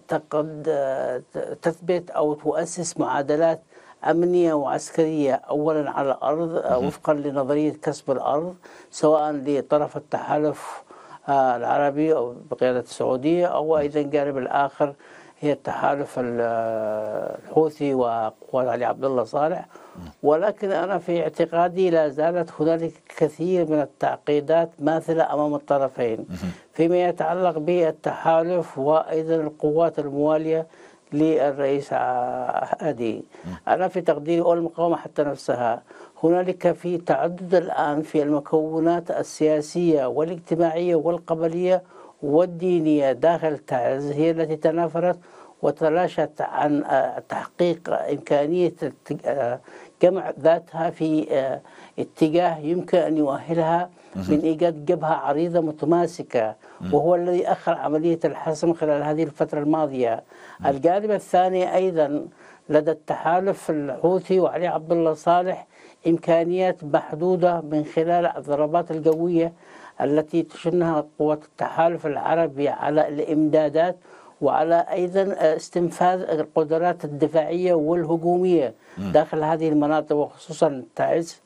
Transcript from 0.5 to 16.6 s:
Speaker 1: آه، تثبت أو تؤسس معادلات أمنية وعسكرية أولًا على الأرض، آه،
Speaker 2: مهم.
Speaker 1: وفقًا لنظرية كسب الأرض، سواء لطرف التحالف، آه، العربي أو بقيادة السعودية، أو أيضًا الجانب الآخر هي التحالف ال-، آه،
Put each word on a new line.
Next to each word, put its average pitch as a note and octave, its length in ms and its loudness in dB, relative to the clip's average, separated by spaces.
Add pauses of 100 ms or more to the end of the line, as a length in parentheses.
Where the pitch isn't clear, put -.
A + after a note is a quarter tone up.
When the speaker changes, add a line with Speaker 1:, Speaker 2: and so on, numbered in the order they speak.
Speaker 1:
آه، C3+ 540 -2 (400)
تثبت F3 480 -2
أو D3+ 240 0
تؤسس D#3+ 640 -4
معادلات D3 600 0 (440)
أمنية E3+ 480 2
وعسكرية D3 840 0
أولًا D3+ 560 -2
على C#3 200 -2
الأرض، E3 460 -2
آه، C3 220 0
Speaker 2:
مهم. C3 80 0
Speaker 1:
وفقًا D3+ 280 -2
لنظرية C#3+ 580 0 (100)
كسب C#3+ 280 -4
الأرض، D3 460 -2 (340)
سواء D3+ 420 2
لطرف C#3+ 640 -2
التحالف، - 880 -4 (460)
آه، C3 280 4
العربي C#3+ 580 0
أو B2 200 -2 (160)
بقيادة B2+ 300 0
السعودية، C3 680 0
أو D#3 320 0
أيضًا D3 220 0
الجانب C#3+ 380 -2
الآخر C#3 560 0 (460)
هي D3 120 0
التحالف - 640 -4
ال-، A#2+ 220 -4
آه، A2 1040 -4